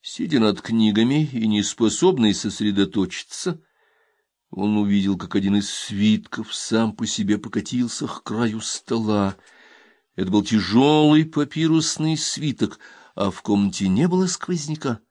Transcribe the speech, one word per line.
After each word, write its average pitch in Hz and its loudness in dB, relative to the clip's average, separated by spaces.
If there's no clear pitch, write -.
сидя - -2
над 104 2
книгами 113 2
и 117 -2
неспособный 107 2
сосредоточиться, 101 -2
он 104 -2
увидел, 101 2
как 90 -8
один 98 2
из 101 -2
свитков - -2
сам 110 -2
по 117 -6
себе 104 -2
покатился 117 -4
к - -12
краю 110 -4
стола. 107 -2
Это 92 -2
был 104 4
тяжёлый 139 4
папирусный 156 -2
свиток, - -4
а 98 -2
в - -12
комнате 101 0
не 110 2
было 185 0
сквозняка. 156 -6